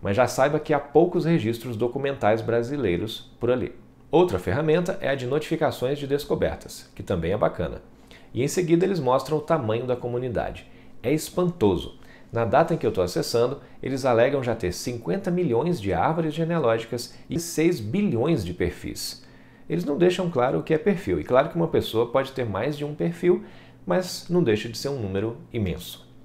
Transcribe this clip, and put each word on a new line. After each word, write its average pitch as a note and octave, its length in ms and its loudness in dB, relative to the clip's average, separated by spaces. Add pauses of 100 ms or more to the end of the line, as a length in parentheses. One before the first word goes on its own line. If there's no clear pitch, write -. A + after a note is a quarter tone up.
Mas G2+ 160 -2
já A#2+ 100 6
saiba D3 320 2
que D3+ 140 -2
há C#3+ 80 2
poucos F3 420 2
registros A#2+ 540 0
documentais B2 640 0
brasileiros A2+ 960 -2
por A#2 100 0
ali. B2 240 0 (380)
Outra F3 280 4
ferramenta D#3 600 0
é C3 80 -4
a C#3 80 0
de B2 100 -6
notificações C#3+ 720 -2
de C#3+ 100 -8
descobertas, - 880 -4
que - 100 -14
também E2+ 280 -2
é G#2 60 0
bacana. - 440 -2 (520)
E A2 100 0
em C#3+ 60 0
seguida E3+ 340 4
eles G3 160 0
mostram C3+ 380 2
o C#3+ 40 0
tamanho B2+ 440 0
da B2 100 0
comunidade. A#2+ 720 -6 (360)
É B2 80 0
espantoso. D3+ 880 0 (320)
Na A2+ 140 0
data D3 280 4
em - 40 -2
que B2 100 0
eu G#2 40 2
tô F#2 100 0
acessando, B2 580 0 (220)
eles C3 240 -4
alegam C3 360 4
já A#2+ 140 0
ter F2+ 160 -2
cinquenta E3 580 -4
milhões E3 500 2
de G2 140 -2
árvores D3+ 400 0
genealógicas D3 800 0 (160)
e - 80 -4
seis E3 440 0
bilhões C#3 640 0
de E2+ 100 -6
perfis. - 680 -4 (460)
Eles F3 140 -2
não C#4+ 140 -2
deixam F3+ 340 2
claro C3 280 2
o - 40 -4
que D#3+ 100 0
é D#3 40 2
perfil, D#3 420 0
e D2+ 40 -4
claro C3 260 4
que - 60 -10
uma - 120 2
pessoa A#2 420 2
pode C3+ 220 0
ter B2 140 -4
mais A2+ 320 -2
de D3 80 -6
um D3 100 -6
perfil, F3 480 2 (420)
mas F3+ 440 -2
não F3 120 4
deixa A#2 280 2
de A2+ 80 -10
ser C#3 120 -4
um C#3+ 100 -4
número G#2+ 380 -4 (140)
imenso. - 580 -4 (140)